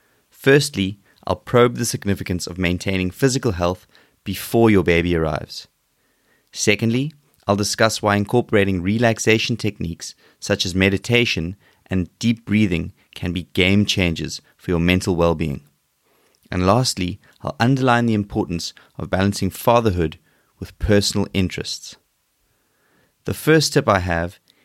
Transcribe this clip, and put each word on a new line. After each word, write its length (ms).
Firstly, 680
I'll 80
probe 400
the 80
significance 600
of 100
maintaining 540
physical 420
health 340
before 480
your 140
baby 320
arrives. 500
Secondly, 600
I'll 80
discuss 440
why 140
incorporating 680
relaxation 760
techniques 580
such 260
as 80
meditation 840
and 340
deep 240
breathing 480
can 160
be 220
game 320
changers 540
for 140
your 80
mental 380
well-being. 460
And 160
lastly, 560
I'll 160
underline 480
the 80
importance 580
of 140
balancing 400
fatherhood 680
with 180
personal 540
interests. 640
The 100
first 380
tip 160
I 100
have 400